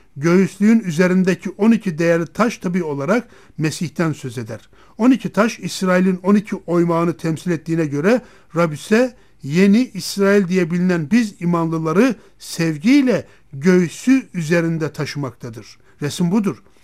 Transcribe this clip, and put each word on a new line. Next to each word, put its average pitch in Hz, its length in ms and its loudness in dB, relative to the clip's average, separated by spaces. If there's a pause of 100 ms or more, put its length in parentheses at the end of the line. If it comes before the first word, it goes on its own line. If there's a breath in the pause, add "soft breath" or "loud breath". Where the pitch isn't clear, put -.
(160)
Göğüslüğün 190 640 2
üzerindeki 185 720 0
on 214 220 2
iki 208 260 -2
değerli 170 300 2
taş 226 300 -2
tabii 180 260 -4
olarak 151 440 -2 (300 soft breath)
Mesih'ten 156 560 -4
söz 123 240 -12
eder. 110 320 -12 (280 soft breath)
On 240 140 4
iki 214 200 -2
taş 214 280 0
İsrail'in 185 640 0
on 202 120 4
iki 202 200 -2
oymağını 170 640 0
temsil 165 340 -6
ettiğine 165 340 -4
göre 156 360 0 (340 soft breath)
Rab 165 160 0
ise 226 440 -2 (280 soft breath)
yeni 196 500 4
İsrail 196 540 0
diye 180 240 0
bilinen 175 400 -2
biz 220 280 2
imanlıları 165 760 0 (240 soft breath)
sevgiyle 175 880 0 (260 soft breath)
göğsü 180 800 2
üzerinde 165 600 -2
taşımaktadır. 127 840 -10 (240 soft breath)
Resim 170 300 -2
budur. 196 320 -2 (200 soft breath)